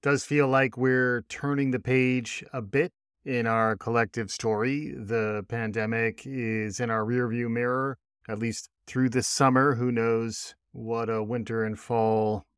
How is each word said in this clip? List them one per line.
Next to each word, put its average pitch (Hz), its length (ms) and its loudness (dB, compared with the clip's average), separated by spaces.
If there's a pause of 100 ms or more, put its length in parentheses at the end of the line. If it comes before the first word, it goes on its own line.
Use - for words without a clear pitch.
Does 143 220 2
feel 143 240 2
like 131 260 4
we're 127 540 2
turning 139 420 -2
the 120 80 0
page 127 720 0
a 131 100 -8
bit 131 300 0 (320)
in 120 240 -2
our 113 300 2
collective 113 520 0
story. 123 640 -2
The 107 540 -4
pandemic 113 760 -2
is 110 560 -4
in 120 80 -2
our 110 160 0
rearview 120 440 0
mirror, 127 480 -2 (300)
at 107 120 -6
least 113 280 -4 (200)
through 127 240 2
this 123 180 0
summer. 131 460 4
Who 123 140 0
knows 113 640 0 (200)
what 113 360 -4
a 110 140 0
winter 113 400 -2
and 107 160 -4
fall 110 640 2 (140)